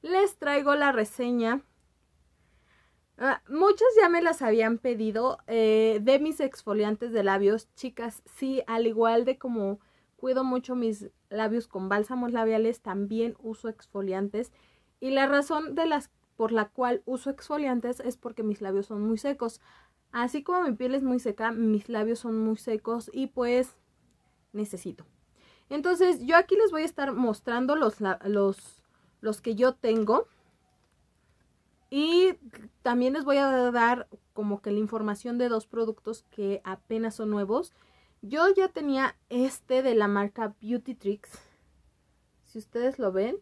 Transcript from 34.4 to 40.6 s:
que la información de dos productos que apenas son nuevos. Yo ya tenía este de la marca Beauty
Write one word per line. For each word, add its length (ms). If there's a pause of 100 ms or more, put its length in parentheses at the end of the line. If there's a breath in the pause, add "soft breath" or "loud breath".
que 100
la 80
información 580
de 120
dos 180
productos 640
que 320
apenas 520
son 140
nuevos. 440 (480 soft breath)
Yo 320
ya 140
tenía 480 (140)
este 540
de 120
la 120
marca 520
Beauty 360